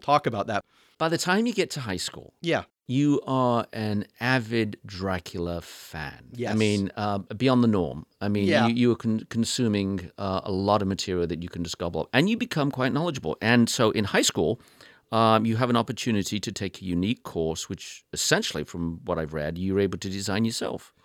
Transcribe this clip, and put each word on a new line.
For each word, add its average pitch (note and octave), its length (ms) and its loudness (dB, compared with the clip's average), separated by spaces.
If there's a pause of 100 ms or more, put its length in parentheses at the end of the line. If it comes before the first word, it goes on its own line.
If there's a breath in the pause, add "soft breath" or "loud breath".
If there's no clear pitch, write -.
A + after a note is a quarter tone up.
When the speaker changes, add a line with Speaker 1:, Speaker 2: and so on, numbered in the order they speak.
(140)
Speaker 1:
talk D3 140 2
about A2 200 0
that. G#2 160 -2 (340 soft breath)
Speaker 2:
By D#3+ 120 0
the E3 80 2
time F#3+ 300 2
you A#3 60 -2
get F#3 180 -2
to - 80 -8
high G#2 180 -4
school, - 440 -10
Speaker 1:
Yeah. D3+ 220 0 (240)
Speaker 2:
you C#3+ 380 4
are B2 480 2
an G#2+ 320 -2 (140)
avid A2+ 680 0
Dracula F2+ 760 -4
fan. - 720 -12
I A#2 120 -14
Speaker 1:
Yes. A2 120 0
Speaker 2:
mean, G#2 380 2
uh, G#2 240 -2 (240)
beyond B2+ 200 6
the A#2 40 6 (120)
norm. D2+ 260 -4 (140)
I G2+ 80 -4
mean, G#2 200 2
Speaker 1:
Yeah. B2 200 4
Speaker 2:
you, A#2 80 2
you A#2+ 160 4
are A2 40 2
con-, A2 340 -2
consuming, G#2 880 0
uh, F#2+ 260 -2
a - 80 -6
lot G2+ 300 4
of G2 60 0
material F2+ 400 -2
that E2 140 -4
you F2 80 -8
can E2+ 140 -8
just E2+ 140 -8
gobble E2+ 240 -4
up, - 120 -8
and D#3 160 4
you A3+ 80 0
become D3 320 -2
quite C3 240 -2
knowledgeable. C3+ 480 -4
And A#2 280 6
so A2+ 220 2
in A2 140 0
high G3 160 2 (100)
school, F#2 280 0 (520 loud breath)
um, A2+ 340 6
you A2+ 120 2
have B2 120 2
an A#2+ 60 2
opportunity G#2+ 640 0
to A2 120 -6
take G2 300 -8
a G2 40 -10
unique F#2 380 0
course, D#2+ 460 -4
which - 340 -12 (100)
essentially, D3 500 -2
from E2+ 420 -6
what F2 120 -2
I've D#2 160 -4
read, D#2 240 -4
you're F#2+ 220 0
able G2 200 0
to G2 100 -8
design G2 360 -2
yourself. - 480 -6 (120 soft breath)